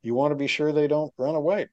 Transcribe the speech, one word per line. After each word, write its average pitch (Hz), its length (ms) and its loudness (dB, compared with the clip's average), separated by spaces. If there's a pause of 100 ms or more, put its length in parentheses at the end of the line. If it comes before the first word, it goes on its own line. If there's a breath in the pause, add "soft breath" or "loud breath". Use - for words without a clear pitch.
you 117 140 -2
want 147 160 2
to 143 40 -2
be 139 120 -2
sure 151 240 0
they 147 160 2
don't 151 300 -2
run 143 180 -2
away. 165 360 0